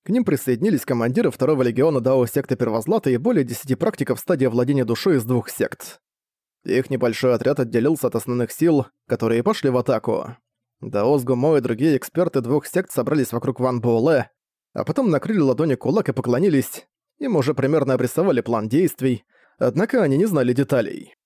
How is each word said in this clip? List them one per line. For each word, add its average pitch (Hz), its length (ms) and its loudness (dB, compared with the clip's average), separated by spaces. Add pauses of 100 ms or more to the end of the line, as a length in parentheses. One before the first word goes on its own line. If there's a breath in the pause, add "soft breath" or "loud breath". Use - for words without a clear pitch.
К - 60 -16
ним 226 160 2
присоединились 143 600 0
командиры 131 440 0
второго 143 320 0
легиона 127 380 2
Дао 127 260 2
секты 131 300 -2
Первозлата 117 560 0
и 120 60 2
более 175 260 2
десяти 127 320 -4
практиков 135 440 -2
стадии 135 280 0
владения 123 380 2
душой 131 320 0
из 113 80 -2
двух 120 240 -2
сект. - 500 -6 (640)
Их 127 260 -2
небольшой 123 460 0
отряд 131 240 0
отделился 120 480 0
от - 80 -2
основных 123 360 -4
сил, 151 360 2 (200)
которые 117 360 0
пошли - 260 0
в 123 80 0
атаку. 117 600 -2 (420)
Даос 120 440 0
Гумо 131 340 2
и 131 40 2
другие 123 360 0
эксперты 165 440 -2
двух 135 240 -2
сект - 260 -4
собрались 131 400 -2
вокруг 120 280 -4
Ван 123 220 -2
Буэлэ, 120 480 2 (440)
а - 100 -4
потом 247 280 0
накрыли 180 280 0
ладони 135 360 2
кулак 180 340 -2
и - 40 -2
поклонились. 135 760 0 (320)
Им 254 160 -2
уже 139 180 2
примерно 139 400 0
обрисовали 127 480 0
план 110 260 -2
действий, 131 560 0 (360 soft breath)
однако 196 420 0
они 139 160 2
не 196 80 4
знали 135 280 2
деталей. - 600 -2 (100)